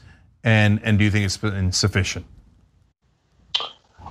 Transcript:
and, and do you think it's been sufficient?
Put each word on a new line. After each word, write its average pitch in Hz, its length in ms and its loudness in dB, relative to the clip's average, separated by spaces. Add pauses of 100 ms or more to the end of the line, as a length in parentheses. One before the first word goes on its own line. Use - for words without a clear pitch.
(440)
and, 107 400 4
and 107 160 2
do 104 40 4
you 107 60 4
think 101 160 0
it's 92 120 -4
been 95 340 -2
sufficient? 95 560 -2 (1800)